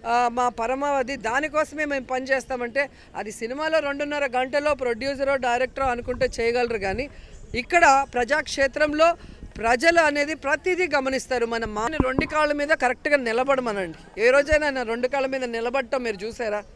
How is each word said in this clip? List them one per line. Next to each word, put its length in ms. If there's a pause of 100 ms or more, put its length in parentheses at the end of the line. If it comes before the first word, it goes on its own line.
ఆ, 200
మా 220
పరమావధి, 640
దానికోసమే 680
మేము 200
పనిచేస్తామంటే 840 (260)
అది 160
సినిమాలో 480
రెండున్నర 460
గంటలో 480
ప్రొడ్యూసరో 640
డైరెక్టరో 500
అనుకుంటే 440 (100)
చేయగలరు, 380
కానీ 320 (460)
ఇక్కడ 580
ప్రజాక్షేత్రంలో 1040 (400)
ప్రజలు 420
అనేది 360
ప్రతిదీ 520
గమనిస్తారు. 580
మన 200
మాని 400
రెండు 200
కాళ్ళ 280
మీద 140
కరెక్ట్గా 500
నిలబడమనండి. 1040
ఏ 80
రోజైనా 360
ఆయన 180
రెండు 240
కాళ్ళ 200
మీద 160
నిలబడటం 600
మీరు 220
చూసారా? 380 (120)